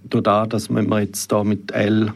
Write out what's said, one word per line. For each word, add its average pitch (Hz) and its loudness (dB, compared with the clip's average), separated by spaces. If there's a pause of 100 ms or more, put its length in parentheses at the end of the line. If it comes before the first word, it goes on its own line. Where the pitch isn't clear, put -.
durch 110 0
das, 107 2
dass 110 -4
wir 107 0
jetzt - -4
da 104 2
mit 101 -2
L 107 2
ein 107 -8